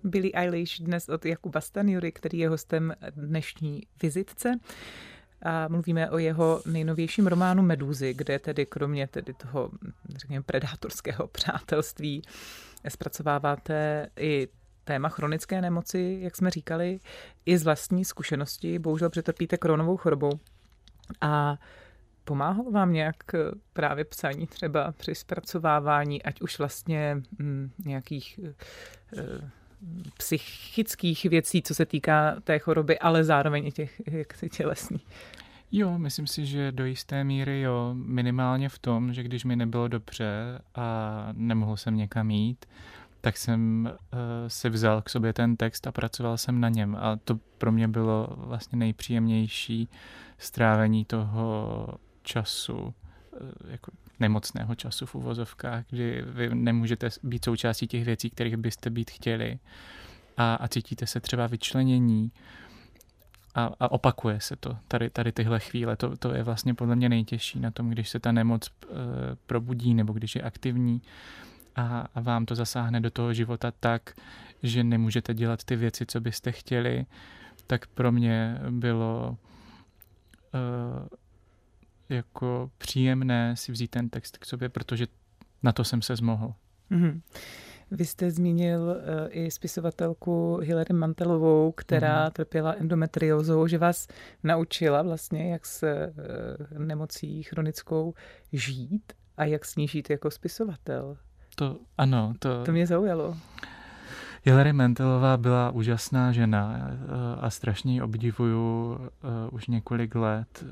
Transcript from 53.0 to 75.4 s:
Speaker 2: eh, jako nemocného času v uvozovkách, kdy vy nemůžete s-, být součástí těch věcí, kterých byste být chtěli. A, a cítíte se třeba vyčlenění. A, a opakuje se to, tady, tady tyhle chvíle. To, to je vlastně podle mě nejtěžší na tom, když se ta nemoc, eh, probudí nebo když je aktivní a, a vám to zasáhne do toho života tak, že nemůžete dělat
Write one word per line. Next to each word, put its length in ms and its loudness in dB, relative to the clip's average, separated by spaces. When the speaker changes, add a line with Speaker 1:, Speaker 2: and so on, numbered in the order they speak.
Speaker 2:
eh, 40 -16
jako 200 -14
nemocného 560 0
času 300 -8
v 100 -12
uvozovkách, 760 -6
kdy 380 -2
vy 280 -2
nemůžete 540 2
s-, 140 -12
být 220 -4
součástí 420 0
těch 180 -2
věcí, 240 -2
kterých 280 -2
byste 320 -4
být 220 -4
chtěli. 480 -2
A, 180 4
a 120 -4
cítíte 400 -4
se 120 -4
třeba 280 -2
vyčlenění. 840 4
A, 140 0
a 120 2
opakuje 480 2
se 160 -8
to, 220 -8
tady, 220 0
tady 220 0
tyhle 280 2
chvíle. 360 -2
To, 220 -4
to 160 -2
je 100 0
vlastně 300 -2
podle 220 2
mě 140 4
nejtěžší 500 0
na 120 -2
tom, 180 -2
když 200 -2
se 100 -4
ta 120 0
nemoc, 380 4
eh, 40 -20
probudí 480 0
nebo 200 4
když 220 -4
je 60 -4
aktivní 600 0
a, 400 -2
a 60 -4
vám 240 2
to 100 -4
zasáhne 440 0
do 120 2
toho 220 0
života 460 -2
tak, 340 0
že 200 2
nemůžete 500 2
dělat 300 -2